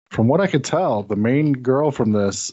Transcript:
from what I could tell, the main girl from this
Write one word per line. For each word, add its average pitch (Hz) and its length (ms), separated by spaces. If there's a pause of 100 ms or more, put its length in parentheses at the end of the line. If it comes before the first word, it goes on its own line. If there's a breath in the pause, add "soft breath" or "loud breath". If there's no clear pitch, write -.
(120)
from 113 160
what 160 140
I 190 60
could 165 180
tell, 151 380
the 101 120
main 135 380
girl 131 380
from 113 200
this 101 420